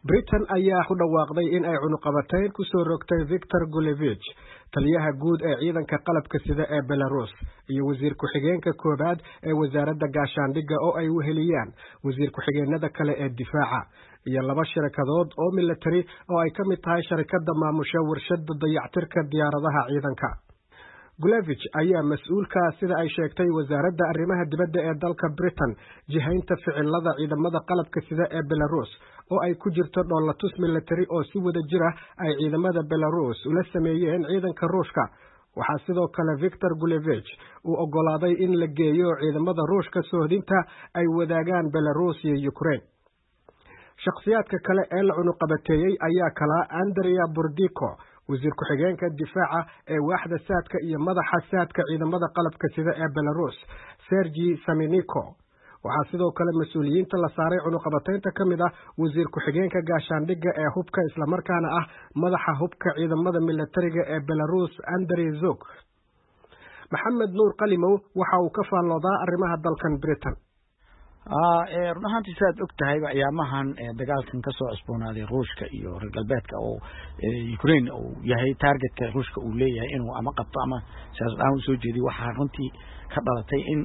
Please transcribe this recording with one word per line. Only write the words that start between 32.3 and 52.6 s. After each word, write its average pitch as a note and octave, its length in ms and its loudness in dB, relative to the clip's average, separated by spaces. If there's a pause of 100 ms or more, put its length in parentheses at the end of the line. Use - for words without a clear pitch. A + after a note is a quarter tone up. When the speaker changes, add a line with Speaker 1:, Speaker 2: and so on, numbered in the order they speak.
Speaker 1:
ciidamada D#3+ 480 0
Belarus D#3 600 0
ula F3 180 2
sameeyeen E3 640 0
ciidanka F3+ 400 0
Ruushka. E3+ 360 0 (520)
Waxaa - 260 -4
sidoo F3 260 0
kale D#3+ 280 0
Viktor F3 400 -2
Gulevich D#3 540 -2 (300)
uu E3 200 -2
oggolaaday D#3+ 560 2
in F#3 160 2
la E3+ 140 2
geeyo D#3 500 2
ciidamada D#3 480 0
Ruushka F3+ 380 0
soohdinta F#3 560 2 (320)
ay F3 160 0
wadaagaan E3 640 0
Belarus D#3 480 2
iyo D3 240 0
Ukraine. C#3+ 400 0 (1080)
Shakhsiyaadka G3+ 680 0
kale F#3+ 280 2
ee F#3 140 0
la G3 120 4
cunuqabateeyey E3 840 2
ayaa E3 340 2
kala D#3 280 2 (120)
Andrea F3+ 600 2
Burdiko, D#3+ 560 0 (360)
wasiir C#3 280 -2
ku-xigeenka D#3+ 580 0
difaaca D#3+ 500 -2 (240)
ee D#3 140 -2
waaxda E3+ 400 -2
saadka F3+ 420 -2
iyo D#3+ 180 -4
madaxa F3 480 0
saadka F3+ 360 0
ciidamada E3 460 0
qalabka E3 400 -2